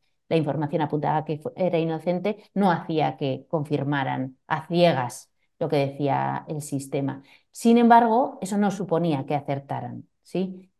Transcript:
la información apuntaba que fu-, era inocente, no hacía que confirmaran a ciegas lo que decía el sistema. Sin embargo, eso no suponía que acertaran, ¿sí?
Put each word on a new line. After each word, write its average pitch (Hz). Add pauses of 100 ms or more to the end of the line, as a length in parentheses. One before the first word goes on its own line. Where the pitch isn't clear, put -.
(280)
la 170
información 156
apuntaba 151
que 151
fu-, -
era 175
inocente, 175 (120)
no 190
hacía 156
que 131
confirmaran 135
a 151
ciegas 160 (280)
lo 160
que 151
decía 135
el 156
sistema. 139 (280)
Sin 233
embargo, 233
eso 202
no 202
suponía 165
que 156
acertaran, 131 (140)
¿sí? 185